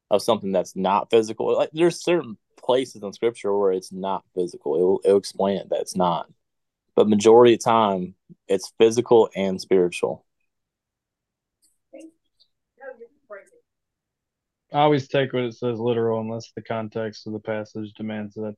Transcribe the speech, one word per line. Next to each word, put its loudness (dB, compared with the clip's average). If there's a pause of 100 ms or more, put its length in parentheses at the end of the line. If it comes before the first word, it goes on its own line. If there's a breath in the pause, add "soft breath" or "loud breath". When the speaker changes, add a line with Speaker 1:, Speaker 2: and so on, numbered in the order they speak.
(100)
Speaker 1:
of 2
something -2
that's -4
not 0
physical. 0
Like, 0
there's 0
certain -4 (260)
places -2
in -10
scripture -4
where 2
it's -8
not -6 (120)
physical. -6
It'll, 0
it'll 4
explain -4
it -12
that -4
it's -12
not. -2 (680)
But 4
majority 8
of 0
the -12
time, 0 (320)
it's -4
physical 4
and -2
spiritual. -2 (4000)
Speaker 2:
I 0
always 2
take -2
what -2
it -6
says -6
literal -2
unless -10
the -12
context -8
of -10
the -8
passage -10
demands -10
that -10 (140)